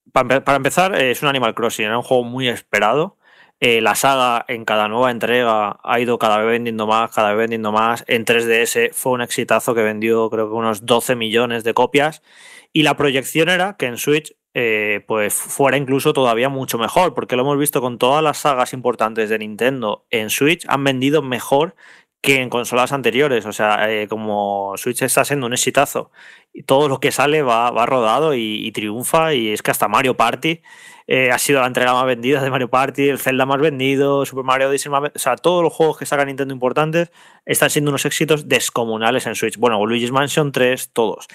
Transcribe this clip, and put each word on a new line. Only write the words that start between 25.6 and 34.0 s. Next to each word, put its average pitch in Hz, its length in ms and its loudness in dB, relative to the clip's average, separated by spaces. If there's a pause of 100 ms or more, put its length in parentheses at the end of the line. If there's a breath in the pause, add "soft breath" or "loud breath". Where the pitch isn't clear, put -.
y - 120 -20
todo 139 240 4
lo 135 100 -2
que 139 140 -2
sale 147 300 2
va, 120 280 2
va 120 160 2
rodado 123 480 2
y, 107 320 -4
y 107 60 -8
triunfa, 123 600 0
y 113 200 0
es 104 100 -4
que - 80 -2
hasta 117 180 0
Mario 120 280 0
Party, 120 440 0 (460 loud breath)
eh, 127 240 2
ha 120 80 2
sido 139 220 2
la 123 60 2
entrega 127 260 2
más 127 140 2
vendida 127 360 0
de 135 60 -2
Mario 127 220 -2
Party, 135 400 2
el 131 80 -2
Zelda 131 260 0
más 135 160 0
vendido, 139 640 2